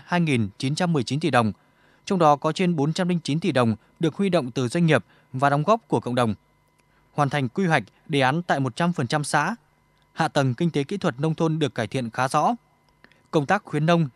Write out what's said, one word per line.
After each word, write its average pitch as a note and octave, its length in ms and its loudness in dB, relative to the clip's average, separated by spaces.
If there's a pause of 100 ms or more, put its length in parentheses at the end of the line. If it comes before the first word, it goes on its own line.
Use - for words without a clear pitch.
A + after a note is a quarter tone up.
hai F3 160 -2
nghìn B2+ 280 0 (100)
chín C3+ 160 -2
trăm F3 180 -2
mười C#3+ 100 0
chín C3+ 180 -4
tỷ D#3+ 100 -2
đồng, A#2 220 2 (520)
trong G3 140 -2
đó D3+ 180 6
có D#3 160 -2
trên F3+ 240 0
bốn D#3+ 160 0
trăm F3 160 -2
linh F3 120 0
chín E3 200 -4
tỷ F3 120 -2
đồng A#2+ 240 2 (240)
được D#3+ 140 -2
huy G3+ 140 -2
động D3+ 220 0
từ B2 180 -2
doanh E3+ 180 0
nghiệp C#3+ 180 4 (280)
và C3+ 180 2
đóng D3 120 0
góp G#3+ 260 0
của B2+ 120 0
cộng B2 140 -6
đồng. A#2 200 0 (800)
Hoàn C#3+ 160 0
thành D3 180 -2
quy G3 180 -2
hoạch, D3+ 160 2 (260)
đề C#3+ 120 0
án C#3 220 2
tại D#3 180 0
một C3 160 -2
trăm F3 160 0
phần C3+ 140 -4
trăm D3+ 180 -2
xã. D#3+ 300 -2 (580)
Hạ D#3 160 -2
tầng C3+ 260 0
kinh E3+ 160 0
tế C#3+ 140 -2
kỹ G3+ 120 -8
thuật C#3+ 240 -4
nông D#3 140 -2
thôn D#3+ 240 -2
được D3 160 -2
cải A2+ 120 -4
thiện A#2+ 240 -6
khá C3 180 -2
rõ. E3+ 260 0 (760)
Công D3 160 0
tác F#3+ 180 0
khuyến D3+ 220 -2
nông, E3+ 300 2